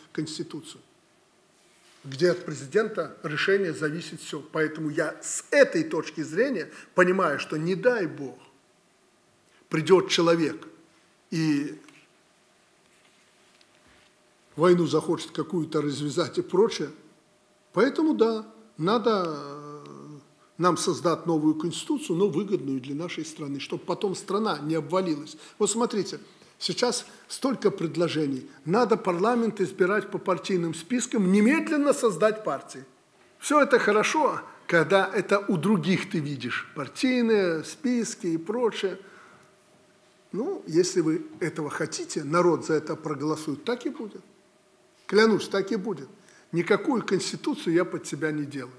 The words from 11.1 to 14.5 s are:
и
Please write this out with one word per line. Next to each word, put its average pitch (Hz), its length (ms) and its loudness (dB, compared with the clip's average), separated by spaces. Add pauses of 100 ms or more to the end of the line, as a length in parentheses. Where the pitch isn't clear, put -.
и 151 480 0 (2750)